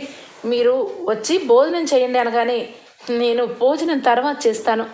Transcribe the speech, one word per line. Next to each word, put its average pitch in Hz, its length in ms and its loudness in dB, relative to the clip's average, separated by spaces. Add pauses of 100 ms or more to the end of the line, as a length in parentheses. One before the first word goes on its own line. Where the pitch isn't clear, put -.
(460)
మీరు 240 300 2 (280)
వచ్చి 220 420 -2
భోజనం 294 380 4
చేయండి" 254 360 0
అనగానే, 233 400 0 (500)
"నేను 240 360 0
భోజనం 311 540 0
తర్వాత 254 480 0
చేస్తాను, 220 460 -2